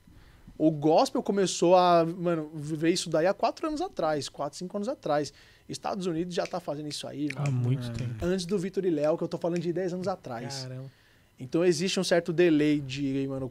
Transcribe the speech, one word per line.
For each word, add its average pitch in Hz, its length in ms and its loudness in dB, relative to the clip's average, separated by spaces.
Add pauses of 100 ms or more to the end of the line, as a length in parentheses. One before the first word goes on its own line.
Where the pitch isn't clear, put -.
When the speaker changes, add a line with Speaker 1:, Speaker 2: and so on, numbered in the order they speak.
(560)
Speaker 1:
O 156 140 4
gospel 160 520 4
começou 185 540 4
a, 175 280 8
mano, 170 500 -4
ver 156 380 -2
isso 175 160 -2
daí 160 180 2
há 196 80 2
quatro - 320 -2
anos 302 140 -4
atrás, 156 480 -2
quatro, 147 300 -8
cinco 180 180 -10
anos 202 120 -6
atrás. 151 440 -2 (360)
Estados 180 380 -6
Unidos 175 280 -4
já 175 120 -2
tá 185 120 -8
fazendo 151 300 -8
isso 147 180 -10
aí, 139 300 -6
Speaker 2:
Há 143 60 -4
Speaker 1:
mano. 139 100 0
Speaker 2:
muito 123 360 0
Speaker 3:
Ah. 117 40 -8
Speaker 2:
tempo. 120 320 -6
Speaker 1:
Antes 180 220 -2
do 202 120 -2
Vitor 190 260 -2
e 190 60 2
Léo, 151 260 2
que 175 80 -4
eu 160 40 -4
tô 170 100 -6
falando 175 220 -2
de 175 120 -2
dez 180 200 -2
anos 180 160 -6
atrás. 131 540 -8
Speaker 3:
Caramba. 131 280 -12 (500)
Speaker 1:
Então 160 240 0
existe 180 360 2
um 180 40 0
certo 170 280 2
delay 151 480 4
de, 135 480 -4
mano, 135 220 -6